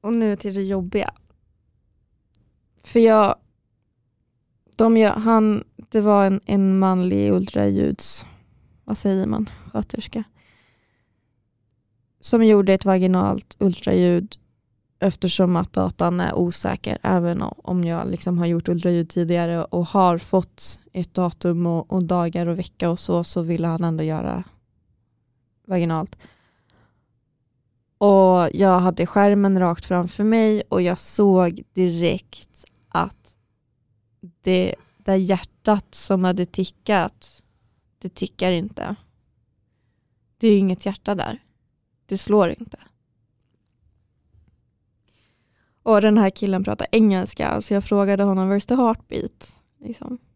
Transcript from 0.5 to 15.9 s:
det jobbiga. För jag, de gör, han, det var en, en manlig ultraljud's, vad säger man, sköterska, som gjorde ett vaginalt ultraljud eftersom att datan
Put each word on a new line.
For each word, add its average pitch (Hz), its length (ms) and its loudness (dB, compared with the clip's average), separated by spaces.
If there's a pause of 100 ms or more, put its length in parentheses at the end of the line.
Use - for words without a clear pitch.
det 196 80 -4
jobbiga. 190 480 -4 (1700)
För - 160 2
jag, 220 340 6 (1400)
de 226 200 4
gör, 220 160 4
han, 214 520 2 (240)
det 220 120 0
var 202 260 4
en, 190 200 0
en 190 320 2
manlig 190 540 2
ultraljud's, - 920 -2 (580)
vad 214 140 -8
säger 190 280 -2
man, 220 240 -4 (220)
sköterska, 220 520 -8 (2000)
som 226 240 2
gjorde 202 300 6
ett 190 100 -2
vaginalt 190 760 0
ultraljud 180 800 0 (640)
eftersom 180 560 0
att 175 160 -4
datan 180 480 -2